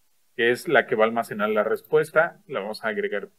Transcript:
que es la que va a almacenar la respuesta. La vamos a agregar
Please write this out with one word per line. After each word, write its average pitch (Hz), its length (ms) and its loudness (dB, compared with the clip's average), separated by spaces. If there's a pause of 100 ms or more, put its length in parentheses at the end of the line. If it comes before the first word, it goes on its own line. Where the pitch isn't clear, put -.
(360)
que 117 160 2
es 120 160 -4
la 127 180 4
que - 80 -2
va 110 100 4
a 113 40 4
almacenar 110 420 -2
la 107 140 2
respuesta. 156 840 0
La 123 140 -6
vamos 104 220 -10
a 113 60 -4
agregar 101 400 -4 (100)